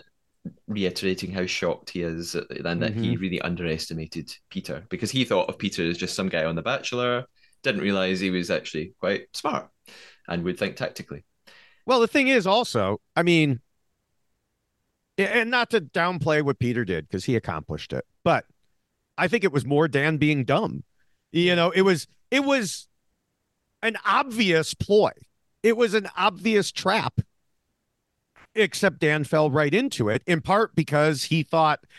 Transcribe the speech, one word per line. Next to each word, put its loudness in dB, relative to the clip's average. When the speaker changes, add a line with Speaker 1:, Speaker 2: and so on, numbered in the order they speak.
Speaker 1:
reiterating -2
how -4
shocked -4
he -6
is -6
and -4
that -2
he -2
Speaker 2:
Mm-hmm. -4
Speaker 1:
really -4
underestimated -6
Peter -10
because -6
he 0
thought 0
of -6
Peter -2
as -2
just -6
some -2
guy -2
on -2
The -6
Bachelor, -4
didn't -2
realize 0
he 0
was -2
actually -6
quite -4
smart -4
and -6
would -4
think -6
tactically. -10
Speaker 2:
Well, 2
the 2
thing 2
is 4
also, 2
I 2
mean, 4
a-, 0
and 0
not 0
to 2
downplay 0
what -2
Peter 0
did -4
'cause -6
he 0
accomplished -4
it, -6
but 2
I 0
think 0
it 2
was 0
more 2
Dan 0
being 2
dumb. -2
You 2
know, 4
it 2
was, 4
it 2
was -2
an -2
obvious 2
ploy. 4
It 4
was 2
an 0
obvious 2
trap, -2
except 2
Dan 2
fell 2
right 2
into 2
it, 0
in 2
part 0
because 2
he 0
thought, 2